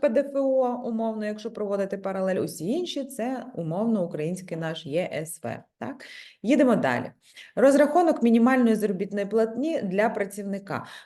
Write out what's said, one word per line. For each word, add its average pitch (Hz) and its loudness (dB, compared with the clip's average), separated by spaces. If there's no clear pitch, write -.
П 294 4
Д 254 2
Ф 285 -2
О, 262 2
умовно, 220 -2
якщо 214 -6
проводити 202 -2
паралель, 190 -2
усі 156 -4
інші — 294 -2
це, 247 -4
умовно, 185 0
український 170 -6
наш 160 -6
Є 156 -2
С 160 -8
В. 113 -8
Так? - -10
Їдемо 247 4
далі. 123 -2
Розрахунок 294 6
мінімальної 233 6
заробітної 196 -2
платні 226 0
для 202 2
працівника. 196 -6